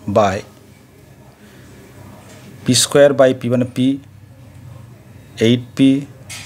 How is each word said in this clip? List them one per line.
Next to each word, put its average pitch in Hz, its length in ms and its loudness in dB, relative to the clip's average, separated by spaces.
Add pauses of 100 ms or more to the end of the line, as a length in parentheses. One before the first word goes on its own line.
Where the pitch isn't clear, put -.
(180)
by 98 200 0 (2250)
পি 127 80 0 (100)
স্কয়ার 143 260 4 (100)
by 131 200 4
p - 20 -14 (120)
মানে 123 220 -2
p, - 20 -8 (1700)
এইট 120 160 0 (120)
পি 135 140 4 (560)